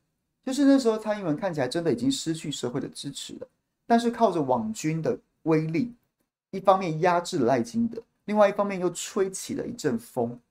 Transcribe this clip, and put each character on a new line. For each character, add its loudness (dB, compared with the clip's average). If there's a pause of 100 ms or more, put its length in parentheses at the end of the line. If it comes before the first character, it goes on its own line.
(440)
就 -4
是 2
那 8
时 2
候 2
蔡 -4
英 -8
文 0
看 -4
起 -4
来 0
真 -2
的 2
已 2
经 0
失 -4
去 -6
社 -6
会 -4
的 -6
支 -12
持 -14
了， -14 (360)
但 4
是 0
靠 2
着 0
网 0
军 -2
的 0 (240)
威 2
力， -2 (580)
一 -8
方 6
面 -2
压 4
制 -2
了 2
赖 4
清 -2
德， -12 (260)
另 -2
外 8
一 -2
方 -2
面 -4
又 0
吹 -4
起 -10
了 -6
一 -8
阵 -2
风， -6 (120)